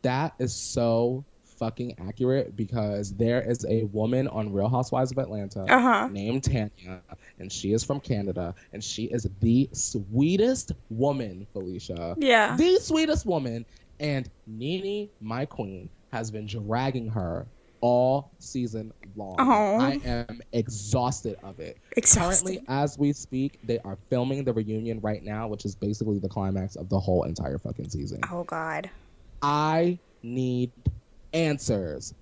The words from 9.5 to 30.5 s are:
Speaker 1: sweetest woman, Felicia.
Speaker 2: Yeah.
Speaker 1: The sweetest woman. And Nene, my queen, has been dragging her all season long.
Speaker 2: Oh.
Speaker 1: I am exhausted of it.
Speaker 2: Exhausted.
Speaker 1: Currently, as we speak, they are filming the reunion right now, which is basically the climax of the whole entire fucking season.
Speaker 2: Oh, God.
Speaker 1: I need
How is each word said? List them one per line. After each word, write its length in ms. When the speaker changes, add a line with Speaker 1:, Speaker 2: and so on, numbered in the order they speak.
Speaker 1:
sweetest 960
woman, 600
Felicia. 680
Speaker 2:
Yeah. 360
Speaker 1:
The 220
sweetest 480
woman. 380
And 320
Nene, 640
my 260
queen, 420
has 180
been 160
dragging 600
her 380
all 580
season 540
long. 220
Speaker 2:
Oh. 400
Speaker 1:
I 260
am 360
exhausted 880
of 180
it. 160
Speaker 2:
Exhausted. 500
Speaker 1:
Currently, 220
as 300
we 140
speak, 520
they 160
are 180
filming 360
the 80
reunion 480
right 220
now, 260
which 160
is 100
basically 440
the 100
climax 480
of 120
the 120
whole 240
entire 340
fucking 320
season. 300
Speaker 2:
Oh, 140
God. 440
Speaker 1:
I 560
need 480